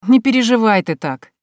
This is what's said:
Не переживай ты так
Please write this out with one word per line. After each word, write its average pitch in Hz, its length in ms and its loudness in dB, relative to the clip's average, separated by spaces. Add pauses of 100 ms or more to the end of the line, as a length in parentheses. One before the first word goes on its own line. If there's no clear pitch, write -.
Не 254 120 4
переживай 233 600 0
ты 165 140 -4
так - 360 -10 (120)